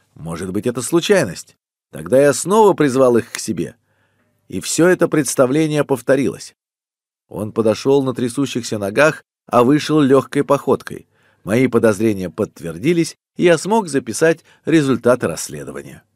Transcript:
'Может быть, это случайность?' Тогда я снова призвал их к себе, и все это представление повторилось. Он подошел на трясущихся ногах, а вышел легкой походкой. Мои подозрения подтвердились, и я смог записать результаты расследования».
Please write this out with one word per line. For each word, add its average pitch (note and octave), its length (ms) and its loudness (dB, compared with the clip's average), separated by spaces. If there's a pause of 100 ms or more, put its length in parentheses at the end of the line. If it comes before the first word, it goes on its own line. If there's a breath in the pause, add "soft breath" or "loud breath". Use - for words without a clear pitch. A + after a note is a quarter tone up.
(140)
'Может E2 380 -10
быть, G#2+ 160 -4
это A#2+ 140 -4
случайность?' E3 760 -2 (360)
Тогда F2+ 300 2
я C#3+ 120 4
снова G3+ 400 4
призвал C3 420 2
их - 160 0
к - 80 -10
себе, E2 360 -8 (760)
и F#2+ 100 -10
все D#3+ 280 0
это F3 200 2
представление D3 800 0
повторилось. C3+ 680 -2 (760)
Он G#2 240 -10
подошел A2+ 500 2
на B2+ 100 -4
трясущихся A#2+ 640 -4
ногах, A#2 460 0 (220)
а A#2+ 180 4
вышел D3+ 380 2
легкой C3+ 420 2
походкой. - 640 -2 (380)
Мои A#2+ 220 0
подозрения A2 600 0
подтвердились, G#2 880 -4 (220)
и E3 60 -2
я E3+ 140 4
смог G3+ 300 -2
записать C#3 560 -2 (220 soft breath)
результаты B2+ 600 0
расследования». C#2+ 760 -12 (120)